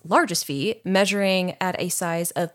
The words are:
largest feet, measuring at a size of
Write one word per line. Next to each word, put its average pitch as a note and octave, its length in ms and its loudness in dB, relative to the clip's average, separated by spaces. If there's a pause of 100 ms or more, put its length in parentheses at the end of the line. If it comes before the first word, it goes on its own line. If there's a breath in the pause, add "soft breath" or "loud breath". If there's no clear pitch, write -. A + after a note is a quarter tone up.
largest G3+ 420 2
feet, D3 380 -4
measuring F#3+ 800 2
at F#3 180 -2
a F3+ 100 -2
size E3+ 420 -2
of E3+ 240 -2